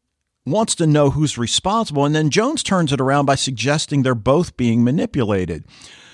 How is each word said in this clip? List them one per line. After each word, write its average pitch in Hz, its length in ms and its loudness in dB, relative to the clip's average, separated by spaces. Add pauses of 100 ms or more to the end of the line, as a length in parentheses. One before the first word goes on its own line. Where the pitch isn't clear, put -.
(460)
wants 208 300 -2
to 165 100 0
know 147 240 4
who's 143 260 -2
responsible. 147 680 -2
And 147 100 2
then 156 160 2
Jones 233 320 0
turns 170 300 0
it 131 80 0
around 139 260 2
by 139 80 4
suggesting 139 680 -2
they're 131 100 2
both 131 420 0
being 117 280 2
manipulated. 104 800 -2 (500)